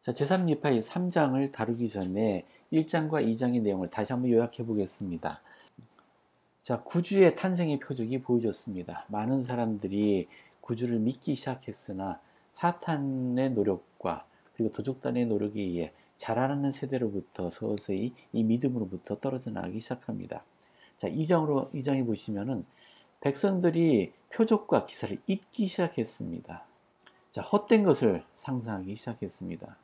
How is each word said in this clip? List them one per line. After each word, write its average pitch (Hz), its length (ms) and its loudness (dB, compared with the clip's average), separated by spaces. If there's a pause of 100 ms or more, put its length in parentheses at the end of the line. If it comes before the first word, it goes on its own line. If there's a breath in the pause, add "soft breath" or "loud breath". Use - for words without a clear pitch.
자, 123 60 -2
제삼 175 320 2
니파의 143 360 4
삼 180 280 -2
장을 139 420 2
다루기 117 380 -2
전에 98 560 0 (260 soft breath)
일 160 160 2
장과 156 320 0
이 113 160 2
장의 123 240 0
내용을 95 300 0
다시 107 240 -4
한번 123 180 0
요약해 117 340 2
보겠습니다. 92 760 -4 (1200 loud breath)
자, 120 220 -2
구주의 180 520 6
탄생의 175 460 0
표적이 127 400 -4
보여졌습니다. 101 880 -2
많은 113 320 0
사람들이 104 880 0 (320 loud breath)
구주를 120 380 -2
믿기 127 360 -2
시작했으나 98 880 -8 (320 soft breath)
사탄의 135 960 0
노력과 98 760 -2 (300 soft breath)
그리고 - 160 0
도적단의 123 540 -2
노력에 107 360 0
의해 87 300 -2 (240 soft breath)
자라나는 135 560 0
세대로부터 113 800 -4
서서히 104 640 -4 (180 loud breath)
이 113 140 2
믿음으로부터 110 720 0
떨어져 131 320 -4
나가기 95 300 -6
시작합니다. - 640 -8 (500 soft breath)
자, 95 140 -4
이 156 180 -2
장으로, 156 460 4
이 139 100 -6
장에 135 220 2
보시면은 107 600 -4 (540 soft breath)
백성들이 165 960 4 (200)
표적과 220 520 2
기사를 - 420 -8
잊기 196 400 -2
시작했습니다. 110 960 -4 (680 soft breath)
자, 104 100 -6
헛된 214 420 4
것을 120 480 4
상상하기 107 640 -6
시작했습니다. 95 880 -10